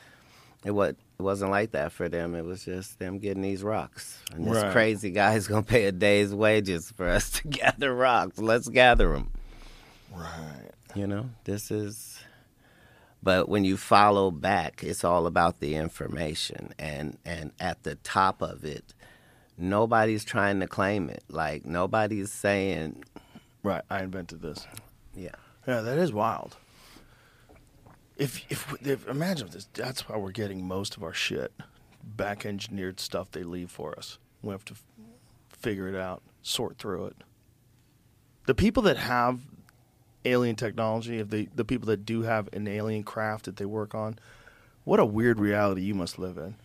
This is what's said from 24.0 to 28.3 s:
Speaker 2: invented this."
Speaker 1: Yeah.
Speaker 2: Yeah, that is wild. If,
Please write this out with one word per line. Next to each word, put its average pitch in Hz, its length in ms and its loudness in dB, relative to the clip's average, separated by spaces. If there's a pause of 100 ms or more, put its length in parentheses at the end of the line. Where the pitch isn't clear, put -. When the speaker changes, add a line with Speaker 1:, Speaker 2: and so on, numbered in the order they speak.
Speaker 2:
invented 90 400 -10
this." 78 240 -10 (500)
Speaker 1:
Yeah. 90 200 -14 (320)
Speaker 2:
Yeah, 123 140 0
that 123 180 -2
is 175 120 2
wild. 104 460 -2 (1600)
If, - 340 -4